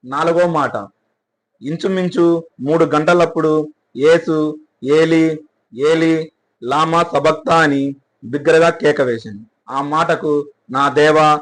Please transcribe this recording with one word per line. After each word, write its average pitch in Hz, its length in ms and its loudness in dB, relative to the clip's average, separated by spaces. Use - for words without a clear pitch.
నాలుగో 165 420 0
మాట, 147 240 -2
ఇంచుమించు 170 800 -2
మూడు 160 240 0
గంటలప్పుడు 156 880 0
యేసు, 156 640 0
"ఏలి, 160 600 2
ఏలి, 160 560 0
లామా 160 400 0
సబక్తా" 156 560 0
అని 139 360 0
బిగ్గరగా 160 460 2
కేక 147 320 0
వేశాను. 113 440 -6
ఆ 135 120 -6
మాటకు, 151 680 -2
"నా 139 180 0
దేవా 151 520 2